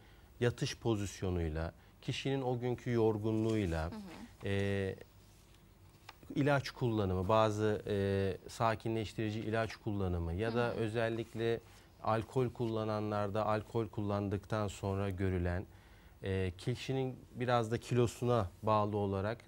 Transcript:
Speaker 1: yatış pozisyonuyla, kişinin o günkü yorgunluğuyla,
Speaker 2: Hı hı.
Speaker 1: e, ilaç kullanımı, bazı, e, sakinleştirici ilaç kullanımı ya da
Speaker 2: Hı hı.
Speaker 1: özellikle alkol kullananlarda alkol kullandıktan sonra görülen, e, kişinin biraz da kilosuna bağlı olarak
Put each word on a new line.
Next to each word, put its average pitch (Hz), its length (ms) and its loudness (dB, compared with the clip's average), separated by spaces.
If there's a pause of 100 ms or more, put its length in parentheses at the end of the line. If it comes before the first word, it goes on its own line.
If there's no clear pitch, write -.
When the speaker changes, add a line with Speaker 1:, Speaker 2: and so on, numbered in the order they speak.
(400)
Speaker 1:
yatış 120 380 0
pozisyonuyla, 90 920 0 (300)
kişinin 135 400 -2
o 123 160 0
günkü 123 320 -2
yorgunluğuyla, 110 960 2
Speaker 2:
Hı 85 100 -4
hı. - 540 -10
Speaker 1:
e, 98 460 0 (1400)
ilaç 143 360 2
kullanımı, 98 580 0
bazı, 107 580 4
e, 104 100 0 (520)
sakinleştirici 113 920 -2
ilaç 110 360 -2
kullanımı 87 560 -2
ya 110 220 -2
da 120 120 2
Speaker 2:
Hı 117 40 -2
hı. - 40 -4
Speaker 1:
özellikle 113 840 -2 (420)
alkol 110 480 0
kullananlarda 107 960 -2
alkol 107 420 0
kullandıktan 101 800 0
sonra 98 420 -2
görülen, 92 560 0 (580)
e, 95 340 0
kişinin 131 580 -2 (180)
biraz 120 360 2
da 117 80 0
kilosuna 120 720 2 (120)
bağlı 107 340 4
olarak 101 520 0